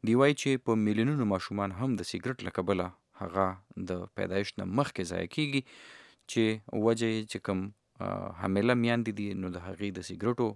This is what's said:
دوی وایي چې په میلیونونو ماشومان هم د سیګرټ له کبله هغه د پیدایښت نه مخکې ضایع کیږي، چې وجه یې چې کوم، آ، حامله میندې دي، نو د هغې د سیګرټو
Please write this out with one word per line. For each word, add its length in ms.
دوی 160
وایي 200
چې 100
په 180
میلیونونو 480
ماشومان 460
هم 180
د 140
سیګرټ 280
له 100
کبله 280
هغه 240
د 160
پیدایښت 400
نه 40
مخکې 240
ضایع 240
کیږي، 260
چې 120
وجه 280
یې 80
چې 140
کوم، 140
آ، 60
حامله 340
میندې 340
دي، 100
نو 160
د 100
هغې 300
د 120
سیګرټو 480